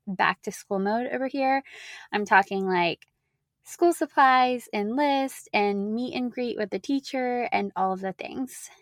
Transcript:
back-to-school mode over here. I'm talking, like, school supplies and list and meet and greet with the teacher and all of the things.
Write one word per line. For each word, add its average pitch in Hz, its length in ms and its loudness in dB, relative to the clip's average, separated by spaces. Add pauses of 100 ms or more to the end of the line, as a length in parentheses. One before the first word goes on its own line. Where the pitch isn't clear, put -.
back-to-school 190 720 -2
mode 220 320 0
over 254 160 -4
here. 269 340 0 (500)
I'm 208 140 -2
talking, 196 400 4
like, 175 400 0 (580)
school 349 300 2
supplies 254 800 4
and 214 220 -2
list 277 580 0
and 202 400 0
meet 247 220 -4
and 247 160 -4
greet 247 260 -4
with 208 140 -4
the 196 80 -4
teacher 254 720 -2
and 202 240 -2
all 190 180 0
of 190 80 -6
the 190 120 -6
things. - 580 -10 (100)